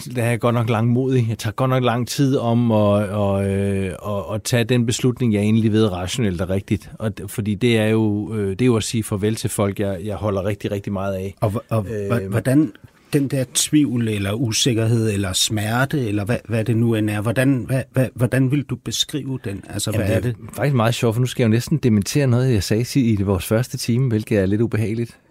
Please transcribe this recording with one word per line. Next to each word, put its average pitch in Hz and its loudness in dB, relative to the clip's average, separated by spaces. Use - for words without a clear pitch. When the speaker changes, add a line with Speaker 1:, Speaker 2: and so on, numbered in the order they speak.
Speaker 1:
der 120 -2
er 117 0
jeg 117 -2
godt 120 2
nok 117 0
langmodig. 120 2
Jeg 113 -4
tager 107 -4
godt 131 0
nok 131 2
lang 120 0
tid 139 2
om 117 2
at, 104 4
at, 98 0
øh, 98 0
at, 101 -6
at 110 -6
tage 117 0
den 123 2
beslutning, 120 0
jeg 101 4
egentlig 110 4
ved 110 4
rationelt 92 -2
og 87 -4
rigtigt. 98 -2
Og 107 -4
d-, - -10
fordi 104 -4
det 117 2
er 107 2
jo, 110 0
øh, 101 -2
det 98 -2
er 127 4
jo 120 4
at 104 0
sige 113 -2
farvel 107 -2
til - -6
folk, 101 -2
jeg, 98 -2
jeg 101 -6
holder 98 -2
rigtig, 104 -4
rigtig 101 -6
meget 98 -4
af. 95 -8
Speaker 2:
Og 107 0
hva-, 110 -6
og 110 0
hva-, 107 -4
Speaker 1:
Øhm. 95 -8
Speaker 2:
hvordan 123 2
den 139 0
der 131 -2
tvivl 123 2
eller 101 -2
usikkerhed 113 0
eller 101 -2
smerte, 117 -2
eller 101 -2
hvad, 113 -2
hvad 113 -2
det 113 0
nu 117 2
end 107 0
er, 104 -2
hvordan, 127 0
hva-, 131 -2
hva-, 113 2
hvordan 127 2
vil 143 0
du 120 -6
beskrive 135 -6
den? 101 -8
Altså, 104 -4
Speaker 1:
Jamen, 104 0
Speaker 2:
hvad 110 2
er 110 0
Speaker 1:
det 117 -2
Speaker 2:
det? 110 -16
Speaker 1:
er - -18
faktisk 139 0
meget 117 2
sjovt, 117 0
for 120 0
nu 127 2
skal 123 -2
jeg 113 4
jo 107 4
næsten 117 0
dementere 120 2
noget, 127 4
jeg 101 2
sagde 113 0
si-, 120 2
i 101 2
vores 95 0
første 113 0
time, 127 0
hvilket 110 0
er 92 2
lidt 104 2
ubehageligt. 113 -2